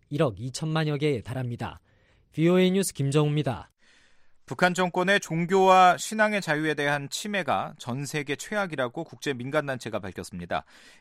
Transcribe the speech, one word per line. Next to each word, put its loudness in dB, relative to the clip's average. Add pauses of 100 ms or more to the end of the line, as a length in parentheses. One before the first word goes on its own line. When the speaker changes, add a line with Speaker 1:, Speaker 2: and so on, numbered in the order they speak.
(100)
Speaker 1:
일억 0
이천만여 -2
개에 0
달합니다. -8 (520)
브이오에이 4
뉴스 0
김정우입니다. 0 (720)
Speaker 2:
북한 2
정권의 2
종교와 6
신앙의 0
자유에 0
대한 -2
침해가 -4
전 -6
세계 -4
최악이라고 -6
국제 -6
민간단체가 -4
밝혔습니다. -8 (360)